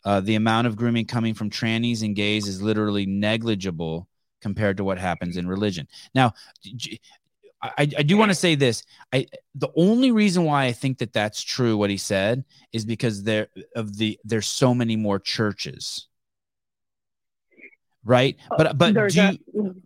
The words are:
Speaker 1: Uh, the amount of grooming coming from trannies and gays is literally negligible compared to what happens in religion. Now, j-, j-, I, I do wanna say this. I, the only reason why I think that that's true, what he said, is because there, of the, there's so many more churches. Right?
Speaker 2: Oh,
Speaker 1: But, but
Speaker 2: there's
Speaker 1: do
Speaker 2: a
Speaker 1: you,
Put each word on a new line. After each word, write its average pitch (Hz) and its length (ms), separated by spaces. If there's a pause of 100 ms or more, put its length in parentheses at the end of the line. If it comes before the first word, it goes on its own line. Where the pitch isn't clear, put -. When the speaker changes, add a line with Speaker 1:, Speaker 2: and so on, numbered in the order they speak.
Speaker 1:
Uh, 101 160
the 107 140
amount 113 320
of 110 80
grooming 117 300
coming 113 280
from 107 160
trannies 113 540
and 104 120
gays 104 320
is 95 140
literally 104 460
negligible 95 1000 (320)
compared 98 380
to 101 60
what 95 160
happens 87 360
in 87 120
religion. 95 400 (260)
Now, 127 200 (280)
j-, 101 140
j-, 110 240 (600)
I, - 100 (260)
I 147 60
do 151 120
wanna 208 200
say 170 180
this. 139 300 (280)
I, 131 140 (300)
the 139 200
only 233 360
reason 202 320
why 143 220
I 123 60
think 131 280
that 110 120
that's 107 300
true, 117 340
what 104 140
he 98 80
said, 107 480 (260)
is 110 140
because 110 380
there, 107 240 (280)
of 104 220
the, 107 260
there's 107 240
so 127 280
many 117 200
more 104 220
churches. - 920 (2000)
Right? 123 340 (140)
Speaker 2:
Oh, - 60
Speaker 1:
But, 156 200
but 226 160
Speaker 2:
there's 208 220
Speaker 1:
do 185 60
Speaker 2:
a 196 100
Speaker 1:
you, 190 540